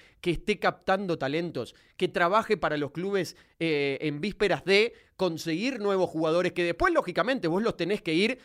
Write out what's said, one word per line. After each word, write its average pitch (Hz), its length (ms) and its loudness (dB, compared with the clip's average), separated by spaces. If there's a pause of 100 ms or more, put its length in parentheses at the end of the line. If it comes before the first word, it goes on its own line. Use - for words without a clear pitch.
(200)
que 175 120 -2
esté 180 280 -2
captando 190 580 -2
talentos, 143 580 -4 (200)
que 180 140 -2
trabaje 190 480 2
para 151 180 0
los 147 160 -4
clubes, 190 460 -4 (220)
eh, 143 420 0
en 151 180 -4
vísperas 185 460 0
de 202 280 4 (220)
conseguir 185 640 -2
nuevos 196 300 2
jugadores, 165 420 0
que 175 140 -2
después, 339 280 0
lógicamente, 185 540 0
vos 180 160 0
los 214 140 -2
tenés 185 240 -2
que 165 120 -4
ir 220 320 2